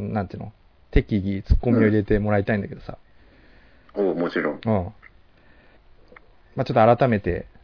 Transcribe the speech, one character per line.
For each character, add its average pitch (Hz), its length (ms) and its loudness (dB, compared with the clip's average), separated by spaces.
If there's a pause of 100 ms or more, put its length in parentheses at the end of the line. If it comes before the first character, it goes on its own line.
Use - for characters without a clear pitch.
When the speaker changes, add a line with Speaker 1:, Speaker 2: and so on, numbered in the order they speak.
(140)
Speaker 1:
な 107 100 -2
ん 92 40 -8
て - 80 -14
い - 20 -12
う - 40 -12
の？ 104 100 -14 (380)
適 113 260 0
宜 98 260 -2
ツ - 120 2
ッ - 60 4
コ 123 100 0
ミ 117 80 4
を - 40 4
入 107 80 4
れ 107 120 2
て 104 160 0
も 104 120 -2
ら 104 80 2
い 101 60 -2
た 110 100 -2
い 107 40 0
ん 98 40 -4
だ - 60 -10
け - 60 -16
ど - 80 -16
さ。 - 160 -16 (960)
Speaker 2:
う 101 80 -2
ん。 95 60 0
お 85 40 0
う、 - 20 -6
も 85 160 -2
ち 90 100 -4
ろ 78 120 -2
ん。 - 120 -14
Speaker 1:
う 113 60 -2
ん。 95 220 -2 (1600)
ま 135 60 -4
あ、 - 20 -6
ち - 80 -4
ょ 123 100 4
っ 117 140 8
と - 0 -
改 135 120 2
め 107 120 0
て、 - 260 -4 (160)